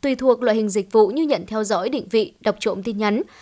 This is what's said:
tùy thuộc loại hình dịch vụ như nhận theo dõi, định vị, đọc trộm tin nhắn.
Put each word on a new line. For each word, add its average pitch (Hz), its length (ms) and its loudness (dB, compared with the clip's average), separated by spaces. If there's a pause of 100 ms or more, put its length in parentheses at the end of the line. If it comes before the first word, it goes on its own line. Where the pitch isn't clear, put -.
tùy 269 140 0
thuộc 247 280 2
loại 220 140 2
hình 220 120 -2
dịch 196 220 -4
vụ 214 160 6
như 277 160 -2
nhận 285 220 0
theo 214 180 -4
dõi, 196 260 -2
định 254 220 -6
vị, 220 300 0
đọc 208 180 -2
trộm 196 240 -4
tin 214 140 -6
nhắn. 214 240 0 (200)